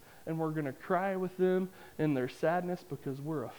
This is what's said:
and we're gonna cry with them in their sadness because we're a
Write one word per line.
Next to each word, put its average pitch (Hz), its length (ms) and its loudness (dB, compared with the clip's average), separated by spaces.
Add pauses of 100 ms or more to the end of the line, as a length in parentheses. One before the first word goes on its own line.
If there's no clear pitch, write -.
(260)
and 160 120 -2
we're 160 120 0
gonna 156 220 -2
cry 190 440 0
with 185 220 -4
them 185 320 4 (260)
in 156 160 4
their 127 160 2
sadness 180 640 0
because 139 300 -4
we're 147 240 -2
a 113 140 -6